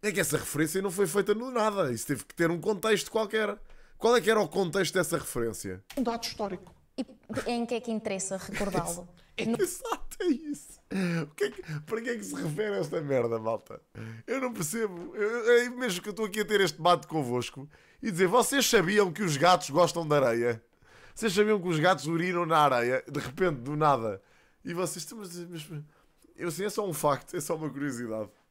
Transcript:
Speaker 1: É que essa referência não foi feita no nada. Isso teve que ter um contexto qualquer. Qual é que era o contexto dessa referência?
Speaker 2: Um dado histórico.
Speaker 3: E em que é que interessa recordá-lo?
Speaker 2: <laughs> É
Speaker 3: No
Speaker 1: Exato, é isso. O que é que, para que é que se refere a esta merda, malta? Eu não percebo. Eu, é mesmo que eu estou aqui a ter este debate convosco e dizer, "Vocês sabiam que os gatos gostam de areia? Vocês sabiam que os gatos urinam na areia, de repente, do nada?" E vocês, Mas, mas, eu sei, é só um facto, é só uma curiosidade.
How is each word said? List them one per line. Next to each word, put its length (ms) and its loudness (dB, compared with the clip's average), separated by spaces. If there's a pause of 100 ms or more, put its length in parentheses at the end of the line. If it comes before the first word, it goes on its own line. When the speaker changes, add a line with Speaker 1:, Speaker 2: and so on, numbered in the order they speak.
Speaker 1:
É 100 0
que 80 0
essa 160 0
referência 460 -2
não 80 -2
foi 160 0
feita 280 2
no 160 -6
nada. 400 0
Isso 160 -4
teve 180 -4
que 100 -20
ter 160 2
um 100 -2
contexto 500 0
qualquer. 480 0 (380)
Qual 180 4
é 60 6
que 100 2
era 80 6
o 80 4
contexto 460 0
dessa 240 2
referência? 680 -4 (140)
Speaker 2:
Um 60 0
dado 220 -2
histórico. 500 -8 (240)
Speaker 3:
E 80 -4 (440)
em 140 -2
que 100 -4
é 60 -2
que 100 -8
interessa 460 -4
recordá-lo? 760 -4
Speaker 2:
<laughs> 60 -20 (180)
É 100 -4
Speaker 3:
No 140 0
Speaker 1:
Exato, 600 -4
é 60 0
isso. 520 -2 (460)
O 100 -16
que 100 -2
é 60 -2
que, 300 -10
para 200 -6
que 100 -8
é 60 -2
que 60 -10
se 140 -8
refere 400 -4
a 20 -2
esta 220 -2
merda, 360 0
malta? 440 -4 (480)
Eu 120 -2
não 120 -4
percebo. 640 -6
Eu, 420 0
é 120 2
mesmo 300 -2
que 80 -10
eu 40 -6
estou 140 -4
aqui 120 -4
a 60 0
ter 160 2
este 160 2
debate 320 2
convosco 600 -4 (320)
e 120 -4
dizer, 160 4
"Vocês 360 4
sabiam 460 4
que 140 -4
os 120 0
gatos 340 4
gostam 360 2
de 80 2
areia? 480 2 (540)
Vocês 160 0
sabiam 280 4
que 60 -6
os 140 2
gatos 260 4
urinam 400 0
na 120 4
areia, 520 4
de 80 -4
repente, 440 0
do 120 -6
nada?" 480 2 (420)
E 80 -8
vocês, 400 -4
Mas, 220 -12 (140)
mas, 180 -12 (680)
eu 140 -4
sei, 160 -4
é 40 -4
só 160 -2
um 60 -4
facto, 440 0
é 40 -2
só 140 -2
uma 160 -4
curiosidade. 580 -6 (220)